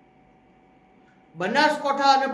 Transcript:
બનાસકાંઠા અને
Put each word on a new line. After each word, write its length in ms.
બનાસકાંઠા 840
અને 140